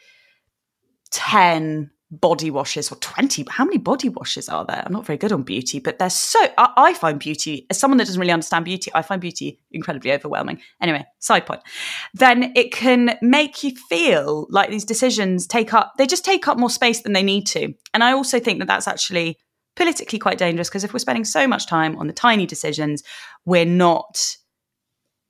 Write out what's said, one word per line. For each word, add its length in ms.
ten 800
body 400
washes 400
or 60
twenty, 540
how 160
many 120
body 300
washes 400
are 160
there? 220
I'm 80
not 120
very 120
good 160
on 100
beauty, 360
but 200
they're 100
so, 300
I, 200
I 160
find 260
beauty, 500
as 80
someone 200
that 80
doesn't 140
really 120
understand 320
beauty, 320
I 60
find 180
beauty 400
incredibly 420
overwhelming. 480
Anyway, 240
side 260
point. 160
Then 420
it 160
can 500
make 400
you 140
feel 600
like 200
these 160
decisions 600
take 260
up, 240
they 100
just 160
take 240
up 100
more 120
space 320
than 100
they 120
need 240
to. 260
And 120
I 80
also 260
think 200
that 80
that's 200
actually 500
politically 440
quite 180
dangerous, 320
'cause 160
if 80
we're 60
spending 260
so 200
much 220
time 300
on 100
the 60
tiny 320
decisions, 580
we're 220
not 720